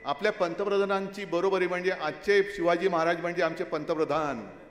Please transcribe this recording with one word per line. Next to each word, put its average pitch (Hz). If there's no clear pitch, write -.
आपल्या 196
पंतप्रधानांची 196
बरोबरी, 180
म्हणजे 180
आजचे 185
शिवाजी 175
महाराज 170
म्हणजे 175
आमचे 165
पंतप्रधान, 151